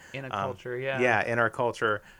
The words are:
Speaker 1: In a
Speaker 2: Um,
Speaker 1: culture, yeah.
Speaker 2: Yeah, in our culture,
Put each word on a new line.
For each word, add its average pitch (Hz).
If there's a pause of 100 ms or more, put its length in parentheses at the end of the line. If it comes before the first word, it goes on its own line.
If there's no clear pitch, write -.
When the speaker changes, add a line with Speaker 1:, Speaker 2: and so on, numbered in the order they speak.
(140)
Speaker 1:
In 135
a -
Speaker 2:
Um, -
Speaker 1:
culture, 123
yeah. 135
Speaker 2:
Yeah, 117
in 117
our 113
culture, 110 (160)